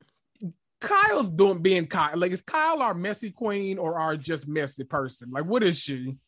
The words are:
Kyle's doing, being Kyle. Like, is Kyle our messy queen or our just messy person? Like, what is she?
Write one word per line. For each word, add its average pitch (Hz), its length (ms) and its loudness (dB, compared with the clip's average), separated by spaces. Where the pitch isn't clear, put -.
Kyle's 392 480 2
doing, 180 320 4
being 180 260 4
Kyle. 156 300 0
Like, 180 140 2
is 180 100 -4
Kyle 311 400 2
our 220 120 2
messy 196 380 -6
queen 202 460 -4
or 170 220 -2
our 160 180 0
just 143 300 -6
messy 147 360 -4
person? 131 480 -6
Like, 143 140 -4
what 220 180 2
is 170 160 4
she? 135 380 -6